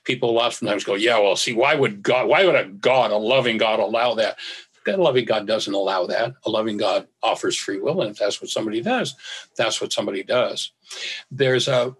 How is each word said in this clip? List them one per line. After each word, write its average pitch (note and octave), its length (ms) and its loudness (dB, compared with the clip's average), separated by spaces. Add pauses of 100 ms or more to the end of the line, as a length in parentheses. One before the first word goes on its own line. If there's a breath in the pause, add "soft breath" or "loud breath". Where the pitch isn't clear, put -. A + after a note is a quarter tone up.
people A#2+ 340 0
oftentimes G#2+ 460 0
go, G2+ 100 -2
"Yeah, A2+ 240 2
well, G2 160 4
see, - 180 -2
why A2+ 220 2
would A2+ 260 0
God, B2 280 0
why E3+ 180 6
would D#3+ 80 6
a A2 120 2
God, A2+ 440 2
a G#2 60 2
loving A2+ 420 2
God A2 220 2
allow A2+ 340 2
that?" G#2+ 240 0 (480 loud breath)
A G#2 100 0
loving C3 300 2
God G#2+ 200 0
doesn't G#2+ 280 -2
allow F#2+ 320 0
that. G#2+ 280 -2 (120)
A G#2+ 40 -4
loving G#2+ 280 -2
God G2+ 300 0 (140)
offers - 320 0
free - 240 -6
will. C#3+ 220 -2
And A2 120 -4
if - 60 -14
that's G2+ 220 -2
what F#2+ 80 -12
somebody A2 320 -4
does, G#3 340 -2 (400 loud breath)
that's A2+ 280 -2
what G2+ 100 -6
somebody G#2+ 300 -4
does. A2+ 500 -2 (580 loud breath)
There's C3 380 2
a, B2+ 320 0